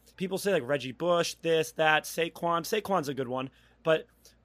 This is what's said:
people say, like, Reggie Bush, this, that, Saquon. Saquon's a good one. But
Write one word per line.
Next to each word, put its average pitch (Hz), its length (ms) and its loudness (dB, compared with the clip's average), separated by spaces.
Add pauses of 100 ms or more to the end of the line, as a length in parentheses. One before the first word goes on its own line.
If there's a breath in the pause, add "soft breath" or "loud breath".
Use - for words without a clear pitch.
(160 soft breath)
people 185 220 -4
say, 196 140 0
like, 139 140 2
Reggie 131 260 -2
Bush, 170 500 0
this, 160 300 2
that, 156 320 4
Saquon. 170 580 -2
Saquon's 190 460 0
a 143 60 -4
good 120 140 -4
one. 131 200 -4 (340 soft breath)
But 160 240 2 (380 soft breath)